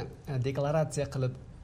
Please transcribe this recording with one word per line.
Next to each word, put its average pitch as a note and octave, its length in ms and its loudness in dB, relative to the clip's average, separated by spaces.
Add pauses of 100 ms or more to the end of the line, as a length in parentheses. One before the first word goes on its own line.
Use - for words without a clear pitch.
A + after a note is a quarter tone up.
(280)
e, D3 40 -4 (120)
deklaratsiya C#3+ 680 2
qilib, B2+ 220 2 (320)